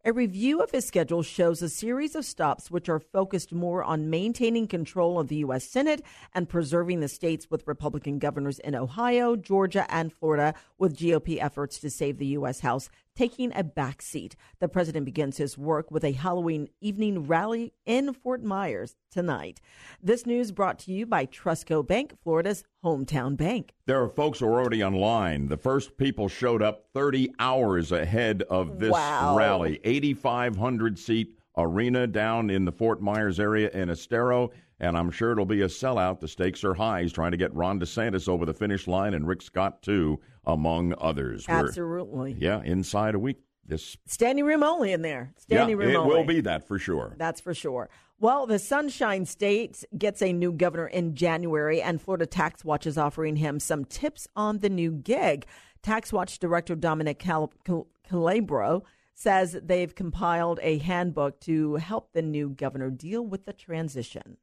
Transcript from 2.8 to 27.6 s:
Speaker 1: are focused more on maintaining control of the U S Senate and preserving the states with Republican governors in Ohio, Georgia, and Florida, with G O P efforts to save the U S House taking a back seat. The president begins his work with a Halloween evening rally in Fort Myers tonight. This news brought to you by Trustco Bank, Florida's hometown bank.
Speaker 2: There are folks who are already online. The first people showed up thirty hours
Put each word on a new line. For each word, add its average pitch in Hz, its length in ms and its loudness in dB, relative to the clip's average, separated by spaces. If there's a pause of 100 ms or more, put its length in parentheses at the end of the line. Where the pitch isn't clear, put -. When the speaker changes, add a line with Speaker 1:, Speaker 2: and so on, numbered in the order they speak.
Speaker 1:
are 156 100 0
focused 190 540 -2
more 175 300 -2
on 156 260 -2
maintaining 226 560 0
control 175 540 0
of 143 80 -2
the 151 100 -4
U 143 160 -2
S 131 120 -2
Senate 294 360 0 (320)
and 175 160 -2
preserving 170 520 0
the 143 80 -2
states 165 420 -4
with 156 160 -4
Republican 147 500 -4
governors 143 420 -2
in 143 160 -4
Ohio, 233 600 0
Georgia, 196 580 2
and 160 180 -2
Florida, 151 440 2 (220)
with 175 200 2
G 170 160 2
O 151 60 4
P 156 200 -4
efforts 139 400 -4
to 151 100 -8
save 143 280 -4
the 143 100 -4
U 139 200 -2
S 135 140 -6
House 127 280 -2 (260)
taking 240 380 -2
a 196 120 -2
back 139 360 -6
seat. - 360 -12 (240)
The 160 80 0
president 160 340 -2
begins 135 320 -2
his 143 220 -4
work 151 340 -2
with 156 140 -2
a 139 80 2
Halloween 165 560 -2 (100)
evening 202 480 -2
rally 220 460 0 (120)
in 262 280 0
Fort 247 280 -6
Myers 175 540 -4 (160)
tonight. 113 480 -4 (420)
This 240 240 2
news 240 280 0
brought 185 260 0
to 185 140 -10
you 208 120 -4
by 180 200 2
Trustco 160 600 -2
Bank, 226 280 0 (100)
Florida's 170 400 0 (180)
hometown 139 540 0
bank. 185 380 -2 (140)
Speaker 2:
There 131 140 4
are 117 60 2
folks 151 320 0
who 123 60 0
are 120 160 6
already 113 200 2
online. 95 680 2
The 78 80 0
first 131 400 -2
people 117 320 0
showed 120 320 2
up 107 320 0
thirty 135 360 2 (100)
hours 113 520 4